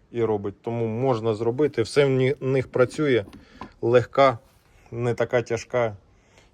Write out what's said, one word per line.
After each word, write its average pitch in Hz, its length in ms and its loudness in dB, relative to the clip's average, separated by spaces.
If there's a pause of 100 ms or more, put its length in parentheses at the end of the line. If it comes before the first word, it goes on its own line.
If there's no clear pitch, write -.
(120)
і 117 120 0
робить. 101 380 -2
Тому 117 240 -4
можна 113 480 0
зробити, 117 480 -2
все 143 220 2
в 139 60 2
ні-, 131 300 2
них 131 280 -2
працює, 127 560 0 (580)
легка, 120 560 4 (520)
не 120 240 -2
така 120 280 0
тяжка, 117 540 -4 (580)